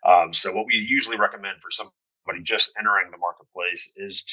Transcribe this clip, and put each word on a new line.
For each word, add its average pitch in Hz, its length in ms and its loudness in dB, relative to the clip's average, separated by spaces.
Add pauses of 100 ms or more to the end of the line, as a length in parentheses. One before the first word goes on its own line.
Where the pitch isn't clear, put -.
Um, 85 300 6
so 98 180 4
what 104 140 -2
we 117 100 0
usually 113 420 -2
recommend 101 440 -2
for 95 100 -10
somebody - 720 -8
just 107 340 0
entering 101 320 0
the 87 80 -18
marketplace 90 800 -6
is 98 380 -8